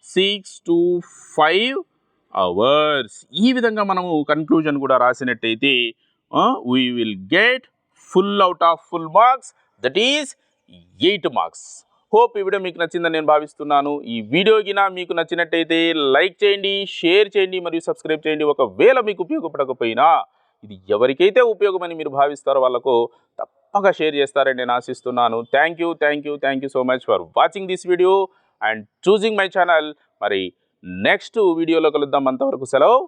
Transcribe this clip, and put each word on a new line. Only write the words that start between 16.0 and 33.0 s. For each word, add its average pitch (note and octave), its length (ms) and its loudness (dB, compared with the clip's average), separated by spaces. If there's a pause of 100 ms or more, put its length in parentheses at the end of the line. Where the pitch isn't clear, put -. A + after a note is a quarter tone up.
లైక్ F3 280 2
చేయండి, G3+ 300 0 (260)
షేర్ F#3+ 360 2
చేయండి F#3 300 0
మరియు E3 240 -4
సబ్స్క్రైబ్ D#3 380 -4
చేయండి. D3+ 260 -2
ఒకవేళ C3+ 440 2 (120)
మీకు F#3+ 160 -8
ఉపయోగపడకపోయినా C#3+ 840 -2 (580)
ఇది G#2 100 -20 (200)
ఎవరికైతే C3+ 460 2 (120)
ఉపయోగమని F#3 460 -4
మీరు D3+ 200 -8
భావిస్తారో C#3 460 0
వాళ్ళకు B2 280 0 (460)
తప్పక - 580 -2
షేర్ D#3 220 -2
చేస్తారని C3+ 420 0
నేను B2 160 -2
ఆశిస్తున్నాను. B2 600 -2 (180)
Thank D#3+ 280 2
you, E3+ 60 -2 (140)
thank D3 260 0
you, D3 60 -4 (100)
thank C3+ 200 -2
you C3+ 100 -8
so C3 60 2 (100)
much B2+ 180 -2
for G2 100 2 (200)
watching F3+ 320 0
this F3+ 200 -6
video F3+ 220 4 (540)
and A2 120 -2 (280)
choosing G#3+ 340 2
my F#3+ 140 0
channel. E3+ 300 2 (380)
మరి G2+ 180 0 (680)
నెక్స్ట్ G3 320 -2 (200)
వీడియోలో D#3+ 380 2
కలుద్దాం. C#3+ 360 -2
అంతవరకు C3 400 -4
సెలవు. E3+ 240 4 (100)